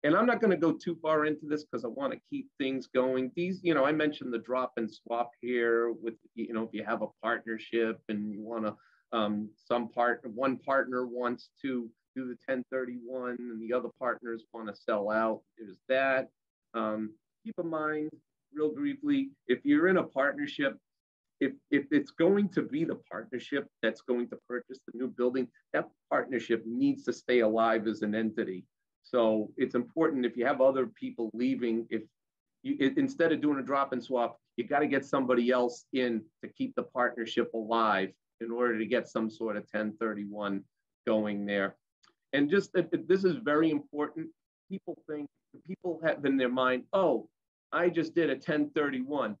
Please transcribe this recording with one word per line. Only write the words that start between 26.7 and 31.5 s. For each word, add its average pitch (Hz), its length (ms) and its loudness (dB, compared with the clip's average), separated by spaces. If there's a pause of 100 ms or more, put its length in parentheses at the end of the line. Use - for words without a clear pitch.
to 120 100 -2
stay 123 280 2
alive 113 460 4
as 107 140 -2
an 107 140 0
entity. 107 500 -2 (380)
So 110 540 2
it's 127 160 0
important 131 520 0
if 113 120 -2
you 117 80 0
have 135 160 2
other 135 240 4
people 117 480 -6
leaving, 117 560 0